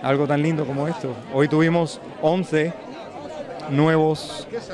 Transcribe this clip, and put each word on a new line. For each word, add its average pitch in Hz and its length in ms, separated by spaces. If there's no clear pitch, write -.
algo 139 240
tan 147 160
lindo 156 240
como 139 200
esto. 139 280
Hoy 139 140
tuvimos 165 520
once 165 500
nuevos, 156 800